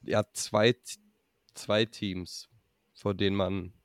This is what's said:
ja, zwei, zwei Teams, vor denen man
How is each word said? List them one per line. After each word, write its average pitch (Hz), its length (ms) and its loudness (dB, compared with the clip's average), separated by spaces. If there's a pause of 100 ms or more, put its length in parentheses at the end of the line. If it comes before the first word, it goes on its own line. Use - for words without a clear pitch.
ja, 104 200 0 (100)
zwei, 107 420 2 (760)
zwei 107 320 0
Teams, 92 640 -8 (460)
vor - 180 -2
denen 98 240 2
man 95 380 -2 (100)